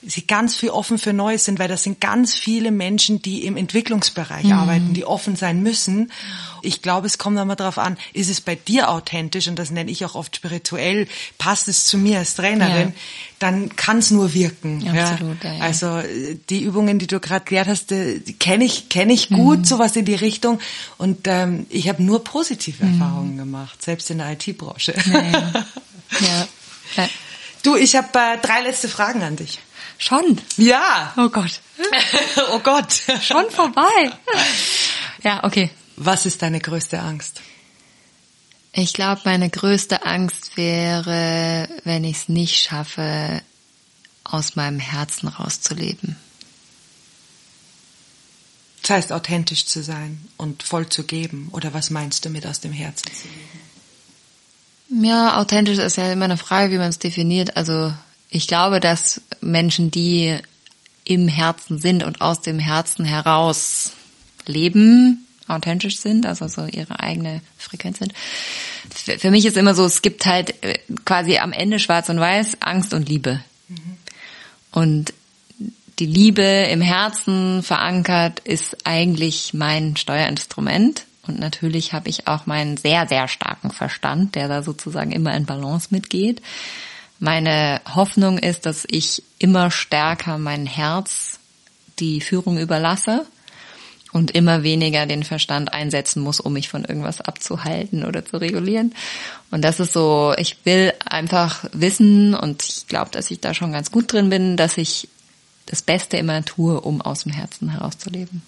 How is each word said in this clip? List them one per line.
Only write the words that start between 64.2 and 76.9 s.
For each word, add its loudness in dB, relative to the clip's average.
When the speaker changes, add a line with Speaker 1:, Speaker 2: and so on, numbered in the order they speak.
Speaker 2:
leben, 8
authentisch -2
sind, 2
also -4
so -8
ihre -10
eigene -6
Frequenz -10
sind. -6
F-, -2
für 4
mich 6
ist 2
immer 6
so, 6
es 2
gibt 0
halt, 0
äh, -2
quasi 2
am -2
Ende 0
schwarz 2
und 0
weiß, 2
Angst 0
und -2
Liebe. -2
Speaker 1:
Mhm. -16
Speaker 2:
Und 2
die -2
Liebe 6
im 4
Herzen 0